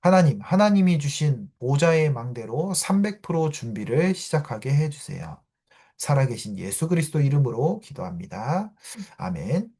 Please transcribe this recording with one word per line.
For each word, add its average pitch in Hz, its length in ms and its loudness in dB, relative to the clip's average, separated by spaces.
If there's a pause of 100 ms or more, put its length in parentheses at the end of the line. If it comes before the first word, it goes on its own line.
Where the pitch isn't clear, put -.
하나님, 175 400 4
하나님이 190 600 4
주신 143 580 -2
보좌의 156 540 2
망대로 120 600 -6
삼백 202 480 0
프로 160 300 0
준비를 120 640 -2
시작하게 131 580 -4
해주세요. 143 720 -4 (540)
살아계신 120 640 0
예수 95 280 -4
그리스도 165 340 0
이름으로 139 600 2
기도합니다. 117 920 -6 (440)
아멘. 175 640 -4